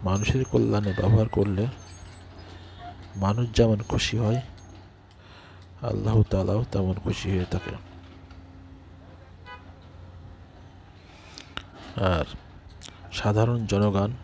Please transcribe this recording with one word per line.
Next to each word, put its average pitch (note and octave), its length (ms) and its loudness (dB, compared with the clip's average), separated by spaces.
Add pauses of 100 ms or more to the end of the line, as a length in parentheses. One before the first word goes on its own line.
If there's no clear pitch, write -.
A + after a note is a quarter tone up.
মানুষের G#2 420 2
কল্যাণে G#2+ 480 2
ব্যবহার G#2+ 360 6
করলে G2+ 360 2 (1500)
মানুষ G#2 380 2
যেমন A2 260 6
খুশি A2+ 380 -2
হয়, A#2 240 2 (1400)
আল্লাহ G#2+ 420 4
তাআলাও G2 480 2
তেমন F#2 220 0
খুশি - 360 -4
হয়ে F#2 160 0
থাকে। - 260 -4 (4000)
আর F2+ 240 2 (880)
সাধারণ A2+ 520 2
জনগণ G2+ 460 2 (120)